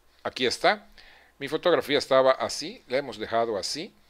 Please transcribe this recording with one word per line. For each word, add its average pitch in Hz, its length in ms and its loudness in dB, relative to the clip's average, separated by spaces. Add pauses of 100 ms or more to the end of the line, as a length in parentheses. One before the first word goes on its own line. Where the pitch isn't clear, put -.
(240)
Aquí - 220 -4
está. 196 400 0 (520)
Mi 139 100 -10
fotografía 156 500 2
estaba 131 360 4
así, 147 560 -8
la 127 80 -2
hemos 127 200 -6
dejado 113 400 -2
así. 143 360 -6 (160)